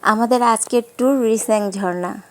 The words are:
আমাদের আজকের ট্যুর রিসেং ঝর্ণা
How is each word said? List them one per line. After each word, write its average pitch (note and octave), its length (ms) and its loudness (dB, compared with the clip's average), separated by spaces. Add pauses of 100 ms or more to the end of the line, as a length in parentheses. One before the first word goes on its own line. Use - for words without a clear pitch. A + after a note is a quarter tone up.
আমাদের A#3 400 0
আজকের A#3 400 2 (160)
ট্যুর B3+ 260 2
রিসেং A3 480 0
ঝর্ণা F#3+ 600 -6